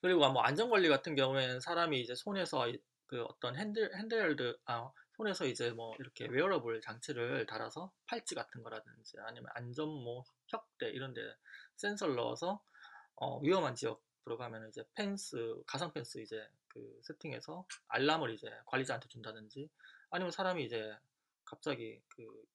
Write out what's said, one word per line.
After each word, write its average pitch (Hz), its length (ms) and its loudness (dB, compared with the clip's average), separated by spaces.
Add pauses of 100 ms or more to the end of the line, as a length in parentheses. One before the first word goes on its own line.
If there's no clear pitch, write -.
그리고 170 280 8
뭐 131 120 6
안전관리 180 480 6
같은 143 260 6
경우에는 131 460 4
사람이 165 400 2
이제 120 140 -4
손에서 165 520 0
이-, 123 140 -4 (240)
그 120 180 -4
어떤 120 320 -4
핸들-, 208 400 -2
핸드헬드, 185 720 0
아, 120 260 -2 (240)
손에서 196 300 -2
이제 120 260 0
뭐 113 280 -8
이렇게 127 280 -8
웨어러블 117 540 2
장치를 120 640 -2
달아서 113 460 -6 (160)
팔찌 226 280 -4
같은 120 260 -8
거라든지 113 580 -14
아니면 120 360 -12
안전 123 320 -4
뭐 127 360 -6 (240)
혁대 - 420 -6
이런 131 240 -6
데 113 80 -8 (560)
센서를 202 380 0
넣어서, 123 460 0 (540)
어, 135 240 -4
위험한 147 360 4
지역 113 280 -4 (200)
들어가면 113 460 -8
이제 107 140 -12 (120)
펜스, 151 680 -4
가상 151 280 -4
펜스 127 260 -8
이제 107 280 -10 (200)
그 113 360 -16
세팅해서 156 640 -8 (220)
알람을 135 460 4
이제 110 140 -10 (180)
관리자한테 131 440 0
준다든지, 110 600 -12 (420)
아니면 175 200 -2
사람이 180 320 0
이제 110 320 -4 (480)
갑자기 113 680 -4
그 110 460 -18